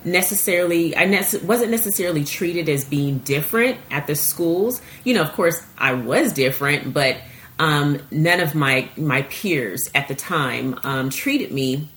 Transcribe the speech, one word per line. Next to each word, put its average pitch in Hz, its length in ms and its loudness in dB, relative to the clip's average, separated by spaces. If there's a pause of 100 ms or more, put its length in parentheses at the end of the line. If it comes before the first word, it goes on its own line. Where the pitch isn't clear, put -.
necessarily, 175 920 2
I 175 100 4
nece-, 196 380 2
wasn't 226 260 2
necessarily 185 540 0
treated 170 440 -2
as 139 160 0
being 139 340 0
different 220 600 0 (140)
at 147 160 -4
the 151 80 0
schools. 175 680 0 (220)
You 247 100 2
know, 180 80 4
of 147 100 -2
course, 170 300 0 (160)
I 131 160 2
was 143 380 2
different, 139 600 0
but, 135 240 2 (440)
um, 147 400 2 (100)
none 170 300 4
of 156 160 -2
my, 135 400 2
my 143 260 0
peers 139 720 -4
at 143 140 0
the 139 80 -6
time, 127 680 -4
um, 135 280 -4
treated - 420 -2
me 135 440 -2